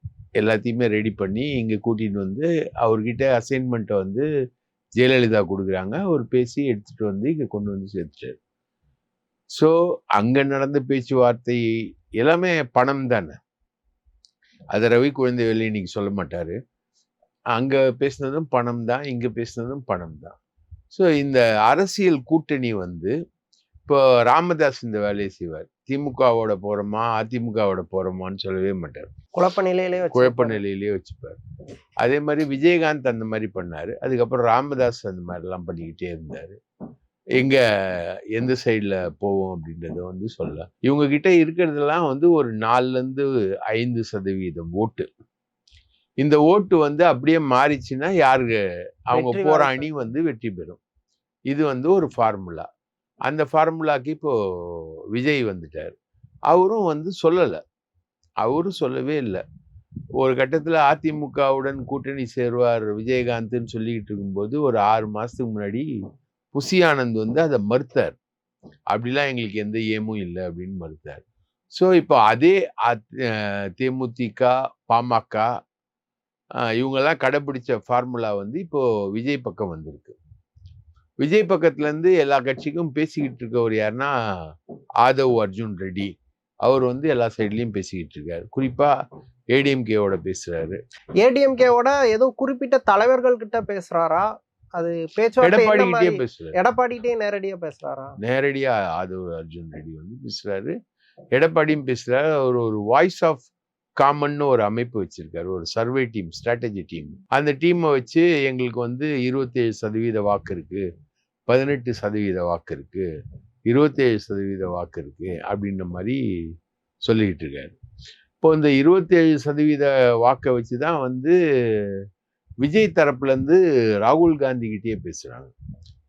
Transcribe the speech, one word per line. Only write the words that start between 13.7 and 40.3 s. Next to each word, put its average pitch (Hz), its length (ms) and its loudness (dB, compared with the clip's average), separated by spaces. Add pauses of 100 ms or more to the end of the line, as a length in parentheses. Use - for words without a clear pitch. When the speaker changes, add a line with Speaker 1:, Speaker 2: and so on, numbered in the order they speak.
Speaker 1:
அதை 110 240 2
ரவி 127 280 4
குழந்தைவேலு 120 420 0
இன்னைக்கு 107 280 -4
சொல்ல 101 360 -4
மாட்டாரு. 87 380 -8 (800)
அங்க 131 580 0
பேசினதும் 139 500 -4
பணம் 120 360 -2
தான், 127 180 -2
இங்க 123 240 -6
பேசினதும் 117 580 -8
பணம் 85 360 -6
தான். - 200 -20 (460)
So, 185 220 2
இந்த 127 540 4
அரசியல் 165 600 2
கூட்டணி 135 500 0
வந்து 92 580 -6 (500)
இப்போ 131 420 6
ராமதாஸ் 151 640 2
இந்த 104 140 -4
வேலையை 101 300 -2
செய்வார். 82 380 -12 (220)
திமுகவோட 123 720 2
போறோமா, 107 600 -2
அதிமுகவோட 110 580 -2 (100)
போறோமான்னு 92 440 -4
சொல்லவே 95 380 -4
மாட்டார். 82 340 -10 (300)
Speaker 2:
குழப்ப 180 240 2
நிலையிலே 185 380 0
வச்சிருப்பாரு. 175 140 -2
Speaker 1:
குழப்ப 123 320 4
நிலையிலேயே 101 460 -4
வச்சுப்பார். - 760 -12 (260)
அதே 131 260 2
மாதிரி 147 380 -2
விஜயகாந்த் 156 500 2
அந்த 113 180 -2
மாதிரி 110 300 -4
பண்ணாரு. 87 380 -8
அதுக்கப்புறம் 120 520 0
ராமதாஸ் 123 600 0
அந்த 90 260 -10
மாதிரிலாம் 90 340 -8
பண்ணிக்கிட்டே 85 500 -10
இருந்தாரு. 80 680 -18 (380)
எங்க, 131 320 2 (760)
எந்த 123 260 -2 (100)
சைடுல 101 440 -2 (100)
போவோம் 95 420 -4
அப்படின்றத 82 380 -12
வந்து 92 300 -10
சொல்லலாம். 80 500 -10